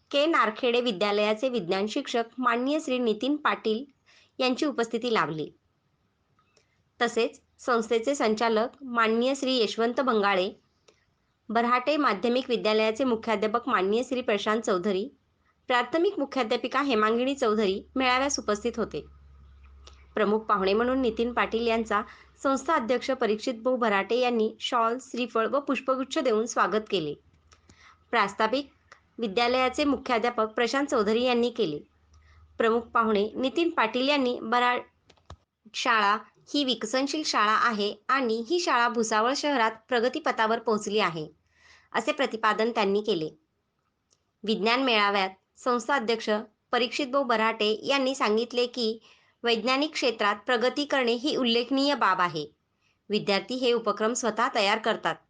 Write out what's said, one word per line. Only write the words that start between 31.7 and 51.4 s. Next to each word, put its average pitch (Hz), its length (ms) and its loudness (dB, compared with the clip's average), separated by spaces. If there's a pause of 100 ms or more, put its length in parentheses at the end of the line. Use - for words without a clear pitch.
प्रमुख 226 220 2
पाहुणे 220 560 0
नितीन 330 340 0
पाटील 247 380 0
यांनी 262 340 0
बरा-, 247 380 0 (920)
शाळा 214 420 2 (380)
ही 294 100 0
विकसनशील 262 600 -2
शाळा 214 280 2
आहे 208 420 0 (140)
आणि 233 420 0
ही 349 100 0
शाळा 247 280 2
भुसावळ 226 480 2
शहरात 277 340 2 (180)
प्रगतीपथावर 240 720 0
पोहोचली 214 400 -2
आहे, 165 280 -2 (640)
असे 330 200 0
प्रतिपादन 220 580 0
त्यांनी 208 300 2
केले. 185 280 -2 (1160)
विज्ञान 220 380 2
मेळाव्यात 202 460 2 (360)
संस्था 247 300 0
अध्यक्ष 226 360 -2 (420)
परीक्षित 247 340 0
भाऊ 277 160 0
बऱ्हाटे 220 640 0
यांनी 269 280 2
सांगितले 240 520 0
की, 233 320 -4 (440)
वैज्ञानिक 254 500 0
क्षेत्रात 220 420 0 (120)
प्रगती 247 380 0
करणे 269 280 0
ही 240 240 -2
उल्लेखनीय 262 580 0